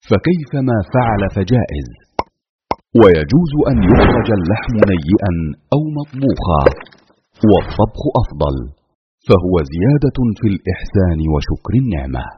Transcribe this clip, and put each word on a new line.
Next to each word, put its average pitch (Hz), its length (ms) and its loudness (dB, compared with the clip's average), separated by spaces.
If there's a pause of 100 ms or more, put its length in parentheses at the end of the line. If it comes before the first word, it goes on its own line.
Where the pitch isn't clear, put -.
فكيفما 135 680 -2 (180)
فعل 117 280 0 (140)
فجائز. 95 520 -2 (1120)
ويجوز 104 520 4 (180)
أن 131 60 0 (140)
يخرج 113 380 2 (100)
اللحم 101 380 -2 (160)
نيئا 90 400 0 (420)
أو 143 60 2 (180)
مطبوخا، 131 640 -2 (880)
والطبخ 101 520 0 (200)
أفضل، 71 340 -4 (720)
فهو 90 260 2 (180)
زيادة 139 460 0 (220)
في 120 120 -2
الإحسان 92 680 -2 (140)
وشكر 73 400 -4 (100)
النعمة. 67 420 -6 (140)